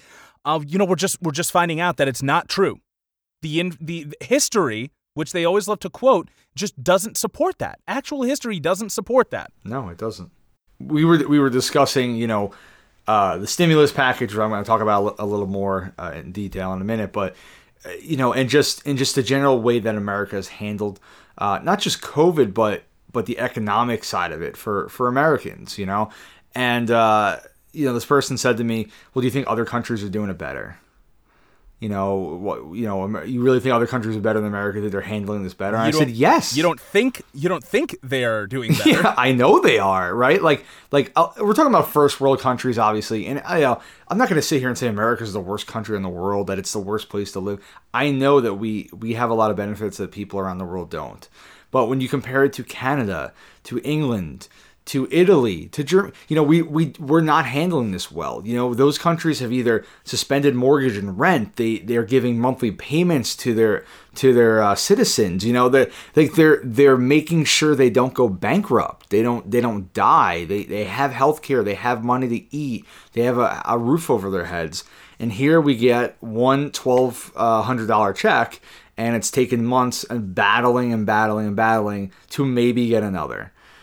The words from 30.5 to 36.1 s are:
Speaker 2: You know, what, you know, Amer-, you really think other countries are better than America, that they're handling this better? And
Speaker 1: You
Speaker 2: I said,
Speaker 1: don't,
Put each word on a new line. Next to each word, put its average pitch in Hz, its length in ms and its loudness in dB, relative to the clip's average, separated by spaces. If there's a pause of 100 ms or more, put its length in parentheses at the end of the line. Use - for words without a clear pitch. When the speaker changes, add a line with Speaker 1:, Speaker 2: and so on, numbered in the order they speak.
Speaker 2:
You 113 80 -6
know, 98 280 -2
what, 87 580 -8
you 113 120 -4
know, 98 180 -4
Amer-, 98 200 -6
you 123 160 -6
really 127 200 4
think 131 120 0
other 117 140 2
countries 113 300 -4
are 107 40 -4
better 107 200 0
than 107 80 -4
America, 101 320 -4
that 104 100 -4
they're 95 100 -4
handling 101 440 -6
this 90 100 -10
better? 101 220 -4
And 113 160 0
Speaker 1:
You 151 40 -2
Speaker 2:
I 156 40 2
said, 147 80 2
Speaker 1:
don't, 113 80 -8